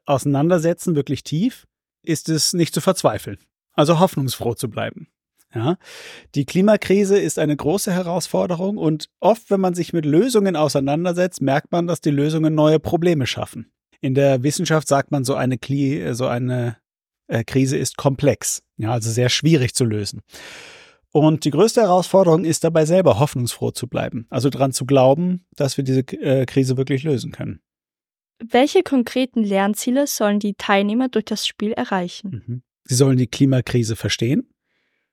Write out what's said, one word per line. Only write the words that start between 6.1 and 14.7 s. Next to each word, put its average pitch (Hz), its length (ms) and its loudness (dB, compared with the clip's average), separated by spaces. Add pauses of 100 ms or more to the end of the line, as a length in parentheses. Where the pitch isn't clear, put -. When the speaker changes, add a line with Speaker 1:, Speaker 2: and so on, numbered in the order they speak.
Speaker 1:
Die 143 120 -2
Klimakrise 196 760 2
ist 165 180 -2
eine 151 200 0
große 185 340 -2
Herausforderung 180 840 -2
und 156 320 -2 (100)
oft, 220 300 0
wenn 196 100 2
man 185 140 0
sich 175 180 -4
mit 160 140 -2
Lösungen 190 500 2
auseinandersetzt, 156 880 0
merkt 139 320 0
man, 170 120 0
dass 175 140 -2
die 156 120 0
Lösungen 156 440 0
neue 151 240 4
Probleme 165 480 0
schaffen. - 460 -10 (260)
In 131 140 -2
der 135 280 2
Wissenschaft 151 460 -2